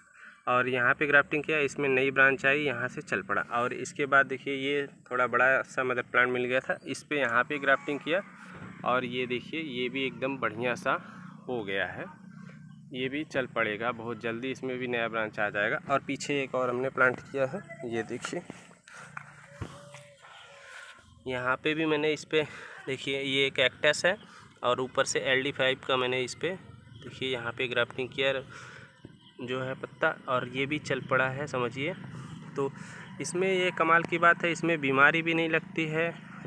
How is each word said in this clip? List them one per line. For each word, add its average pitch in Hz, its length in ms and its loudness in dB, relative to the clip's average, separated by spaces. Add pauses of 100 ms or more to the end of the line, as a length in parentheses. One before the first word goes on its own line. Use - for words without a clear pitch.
(480)
और 127 220 4
यहाँ 127 240 4
पे 151 140 0
grafting 143 360 4
किया, 156 160 0
इसमें 143 300 0
नई 135 220 4
branch 135 340 6
आई, 139 140 4
यहाँ 127 280 -2
से 143 140 -8
चल 107 200 -2
पड़ा। 101 200 -2 (120)
और 120 200 0
इसके - 320 -4
बाद 135 200 6
देखिए 135 300 -6
ये 139 300 -2 (260)
थोड़ा 123 160 2
बड़ा 123 360 4
सा - 200 -4
मदर 123 200 0
plant 123 260 2
मिल 123 160 0
गया 127 140 2
था, 185 260 -4
इस - 180 -8
पे 147 160 -2
यहाँ 120 240 2
पे 147 160 -4
grafting 139 400 2
किया 165 220 0 (640)
और 123 200 0
ये 123 220 -4
देखिए 123 340 -6
ये 123 280 -4
भी 135 160 -4
एकदम 131 320 -4
बढ़िया 120 380 -2
सा 139 220 -2 (500)
हो 123 160 -2
गया 98 240 -2
है, 104 180 -8 (880)
ये 127 160 -2
भी 143 160 -6
चल 135 220 -2
पड़ेगा 113 460 0
बहुत 113 280 -6
जल्दी, 117 300 -4
इसमें 127 280 -6
भी 123 80 -4
नया 117 200 0
branch 110 320 -2
आ 104 100 2
जाएगा। 107 300 0 (100)
और 139 100 4
पीछे 143 420 -4
एक 131 140 -4
और 127 140 2
हमने 123 200 0
plant 127 320 4
किया 135 260 -2
है, 175 140 -6 (260)
ये 113 180 -2
देखिए, 123 360 -6 (2750)
यहाँ 127 300 0
पे 156 160 0
भी 160 120 0
मैंने 151 280 2
इस 147 120 -6
पे 156 160 2 (460)
देखिए 135 340 -2
ये 135 300 2
cactus 139 540 2
है 190 120 2 (460)
और 120 180 2
ऊपर 131 240 2
से - 220 0
एल 131 160 4
डी 139 80 -2
फ़ाइव 131 360 0
का 135 100 2
मैंने 127 240 2
इस 123 140 -4
पे 156 140 -4
देखिए - 800 -10
यहाँ 117 220 -4
पे 127 160 -2
grafting 120 420 0
किया 135 240 0 (1080)
जो 127 200 -4
है 131 120 -4
पत्ता, - 340 -2 (200)
और 127 200 0
ये 131 180 -2
भी 147 140 -2
चल 135 220 -2
पड़ा 131 280 2
है 135 180 -6
समझिए। 131 460 -2 (640)
तो 139 140 -2 (520)
इसमें 180 280 0
ये 185 220 4
कमाल 165 320 6
की 170 140 -2
बात 170 260 6
है, 170 80 2
इसमें 165 300 0
बीमारी 139 400 6
भी 165 120 0
नहीं 165 160 2
लगती 160 360 -2
है, 160 280 -2 (340)